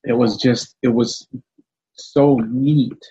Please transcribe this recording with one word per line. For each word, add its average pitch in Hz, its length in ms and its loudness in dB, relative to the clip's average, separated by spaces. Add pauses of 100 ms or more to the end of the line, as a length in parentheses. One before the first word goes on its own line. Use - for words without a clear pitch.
it 120 80 -2
was 117 240 0
just, - 460 -2
it 131 60 2
was 117 380 -2 (680)
so 143 420 2 (100)
neat 135 640 0